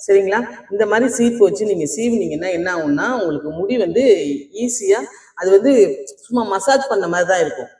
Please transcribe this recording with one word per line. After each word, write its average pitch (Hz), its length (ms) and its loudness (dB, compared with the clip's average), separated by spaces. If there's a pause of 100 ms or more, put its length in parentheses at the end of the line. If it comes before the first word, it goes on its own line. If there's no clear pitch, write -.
சரிங்களா? 196 380 2 (300)
இந்த 202 160 0
மாதிரி 220 260 2
சீப்பு 233 320 0
வச்சு 196 220 2
நீங்க 180 220 -2
சீவினீங்கன்னா 185 640 -2
என்ன 175 200 -2
ஆகும்னா, 160 420 -2
உங்களுக்கு 156 380 -4
முடி 190 260 -4
வந்து 196 260 0 (540)
ஈஸியா, 220 420 0 (380)
அது 180 140 -2
வந்து 220 220 6 (460)
சும்மா 240 280 -4
மசாஜ் 269 420 0
பண்ண 196 180 -2
மாதிரி 175 220 -2
தான் 180 140 2
இருக்கும். 135 260 -8 (100)